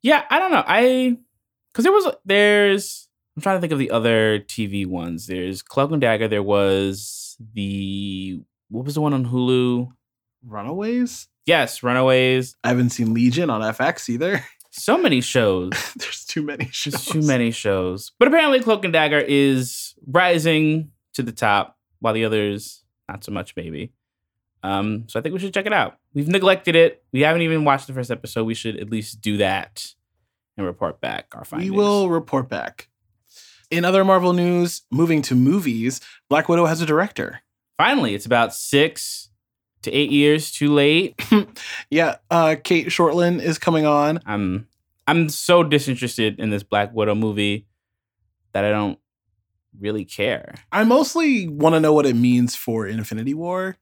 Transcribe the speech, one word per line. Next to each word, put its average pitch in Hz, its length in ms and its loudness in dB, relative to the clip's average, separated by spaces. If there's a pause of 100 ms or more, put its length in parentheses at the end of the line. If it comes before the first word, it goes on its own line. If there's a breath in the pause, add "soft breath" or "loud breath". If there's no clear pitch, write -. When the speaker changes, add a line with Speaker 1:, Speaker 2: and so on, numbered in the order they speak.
Speaker 1:
Yeah, 277 280 4
I 285 80 4
don't 370 140 2
know. 220 140 2
I, 247 520 4 (560)
'cause 233 100 -2
there 381 80 6
was, 392 140 4 (180)
there's, 202 840 2 (280)
I'm 156 60 -10
trying 190 140 0
to 180 40 -2
think 165 120 -2
of 143 60 0
the 135 120 -2
other 110 480 2
T 104 280 -6
V 98 200 -4
ones. 85 400 -8
There's 92 360 -8
Cloak 143 300 -2
and 151 80 0
Dagger. 113 280 2
There 104 140 0
was 98 960 0 (180)
the, 98 880 -8 (280)
what 117 160 -8
was 143 100 -8
the 156 60 -2
one 151 140 0
on 131 120 -2
Hulu? 123 680 0 (520)
Speaker 2:
Runaways? 185 840 -6 (160)
Speaker 1:
Yes, 151 400 0
Runaways. 127 800 2
Speaker 2:
I 120 40 0
haven't 123 220 2
seen 113 240 -2
Legion 123 360 2
on 110 120 -2
F - 180 -4
X 160 280 -2
either. 160 420 -4
<laughs> - 40 -20 (240)
Speaker 1:
So 269 200 2
many 165 240 2
shows. 95 480 0 (140)
Speaker 2:
<laughs> - 120 -14
There's - 300 -12
too - 160 -6
many 147 280 -8
shows. - 220 -8
Speaker 1:
There's 139 140 -6
too 156 160 -2
many 127 280 2
shows. 95 680 -4
But 247 100 6
apparently 294 320 4
Cloak 214 240 0
and 170 80 -2
Dagger 151 340 2
is 135 680 0 (120)
rising 156 840 2 (240)
to 135 80 -6
the 117 100 -6
top, 101 460 -2 (220)
while 117 120 0
the 110 140 0
others, 104 580 -4 (240)
not 101 160 -14
so - 80 -12
much, 92 240 -10
maybe. 82 360 -10 (720)
Um, 104 460 -4
so 117 100 -8
I 117 40 -6
think 160 100 -8
we 185 60 -8
should 190 160 -8
check 196 100 -2
it 208 80 -4
out. 160 240 0 (160)
We've 147 160 -4
neglected 185 480 2
it. 165 340 4
We 131 120 -2
haven't 160 180 2
even 160 240 0
watched 135 220 2
the 135 80 -12
first 123 160 -8
episode. 117 340 -6
We 113 80 -4
should 110 240 -6
at 107 140 -12
least 110 320 -8
do 104 160 -2
that 95 560 -4 (640)
and 98 80 -6
report 87 340 -6
back 52 340 -8
our 57 60 -18
Speaker 2:
We - 60 -18
Speaker 1:
findings. 180 260 -6
Speaker 2:
will 202 380 2
report 143 400 -2
back. - 400 -10 (800 soft breath)
In 170 160 0
other 190 180 4
Marvel 180 300 4
news, 175 560 0
moving 156 320 2
to 131 120 -2
movies, 127 680 0 (260 loud breath)
Black 160 220 2
Widow 170 160 4
has 160 160 0
a 160 40 -2
director. 160 540 -2 (380)
Speaker 1:
Finally, 185 360 2
it's 101 120 -8
about 117 260 2
six - 760 -2 (520)
to - 100 -6
eight 147 180 0
years 147 400 2
too 147 240 -2
late. 151 400 2 (120)
Speaker 2:
<laughs> - 40 -4 (580 loud breath)
Yeah, 151 280 0 (160)
uh, 160 320 4
Kate 165 240 0
Shortland 175 520 2
is 160 180 -2
coming 160 280 0
on. 147 400 2
Speaker 1:
I'm, 104 400 -4 (400)
I'm 160 220 2
so 175 340 4
disinterested 127 800 -2
in 107 100 -2
this 101 140 -4
Black 104 280 0
Widow 107 220 0
movie 104 540 -2 (840)
that 101 120 0
I 104 60 2
don't 104 280 -2 (800)
really 104 260 -6
care. - 500 -6 (180)
Speaker 2:
I 202 100 2
mostly 262 640 2
wanna 156 320 2
know 156 140 4
what 151 140 4
it 123 100 2
means 123 400 2
for 113 320 -4
Infinity 110 460 -6
War. 185 480 -6